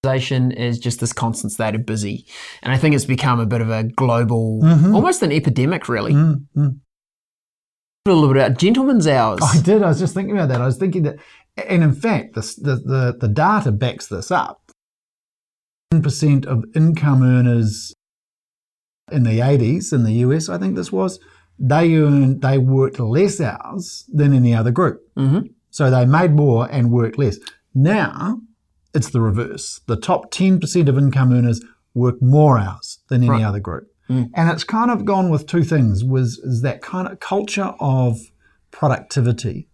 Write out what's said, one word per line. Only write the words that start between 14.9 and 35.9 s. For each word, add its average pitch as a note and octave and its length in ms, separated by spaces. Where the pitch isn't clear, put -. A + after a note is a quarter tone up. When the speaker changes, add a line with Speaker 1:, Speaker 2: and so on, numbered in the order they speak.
Speaker 2:
Ten E3 120
percent C#3 420
of A#2 200
income D#3 460
earners B2 720
in D3 120
the A2+ 180
eighties C3+ 500
in C3 140
the A2 100
U B2 200
S, D#3+ 160
I F3 80
think F#3+ 180
this F3+ 160
was, F#3+ 260
they D#3 360
earned, C#3+ 480
they C3+ 160
worked C3 420
less C#3+ 400
hours - 720
than C#3+ 220
any B2 200
other A2+ 160
group. D#3 300
Speaker 1:
Mm-hmm. C#3 300
Speaker 2:
So C3+ 200
they B2+ 140
made D#3 280
more C3 380
and B2 200
worked A#2 280
less. B2 200
Now, F3+ 680
it's - 180
the A#2+ 120
reverse. - 640
The A2+ 100
top - 340
ten F#3+ 300
percent D#3+ 300
of C3 80
income C3+ 340
earners A#2+ 300
work B2 260
more C3+ 380
hours - 400
than B2 140
any A#2+ 80
Speaker 1:
Right. A2 140
Speaker 2:
other G2+ 160
group. F#2 260
Speaker 1:
Mm. B2+ 240
Speaker 2:
And E3 160
it's D#3+ 140
kind A#3 260
of A3+ 160
gone F#3+ 240
with - 160
two E3+ 180
things, A#2 400